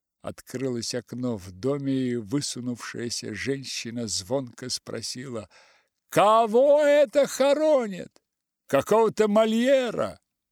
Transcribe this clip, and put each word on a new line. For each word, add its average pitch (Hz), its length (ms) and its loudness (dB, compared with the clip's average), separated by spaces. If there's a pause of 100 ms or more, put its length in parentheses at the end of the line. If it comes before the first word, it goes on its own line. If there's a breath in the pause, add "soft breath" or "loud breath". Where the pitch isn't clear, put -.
(200)
открылось 120 760 -8
окно 123 420 -6
в 92 160 -14
доме, 135 420 -4
и 127 220 -2
высунувшаяся 120 1160 -8
женщина 120 760 -8
звонко 117 600 -8
спросила: 117 800 -10 (600 soft breath)
«Кого 226 760 4
это 285 440 4
хоронят?» 277 840 0 (540)
«Какого-то 214 640 2
Мольера», 226 880 2 (340)